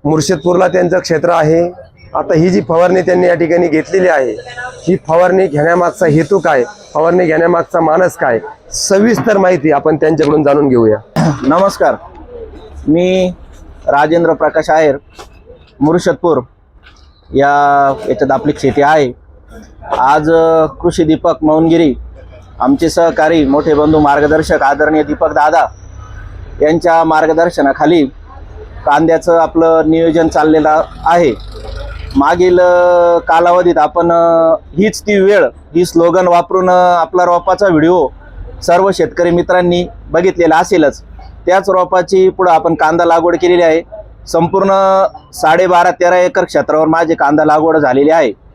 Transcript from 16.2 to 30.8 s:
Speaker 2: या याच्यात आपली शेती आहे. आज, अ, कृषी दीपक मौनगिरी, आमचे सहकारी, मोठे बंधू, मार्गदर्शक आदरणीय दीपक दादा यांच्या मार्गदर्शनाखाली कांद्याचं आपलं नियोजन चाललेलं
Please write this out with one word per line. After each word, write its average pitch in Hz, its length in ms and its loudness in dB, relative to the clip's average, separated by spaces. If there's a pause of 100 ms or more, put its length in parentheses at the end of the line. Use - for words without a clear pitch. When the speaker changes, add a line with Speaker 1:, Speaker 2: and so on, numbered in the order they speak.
Speaker 2:
या 143 600 2 (140)
याच्यात 135 220 -2
आपली 135 220 -2 (100)
शेती 139 200 0
आहे. 147 420 0 (720)
आज, 151 320 0
अ, 160 360 2
कृषी 170 380 -2
दीपक 156 400 0
मौनगिरी, 160 500 2 (680)
आमचे 143 280 0
सहकारी, 160 560 0
मोठे 147 300 0
बंधू, 151 260 2
मार्गदर्शक 147 640 0
आदरणीय 151 400 0
दीपक 151 280 -2
दादा 151 360 0 (960)
यांच्या 165 420 2
मार्गदर्शनाखाली 160 1000 0 (800)
कांद्याचं 160 520 2
आपलं 165 480 2
नियोजन 165 420 0
चाललेलं 156 540 0 (220)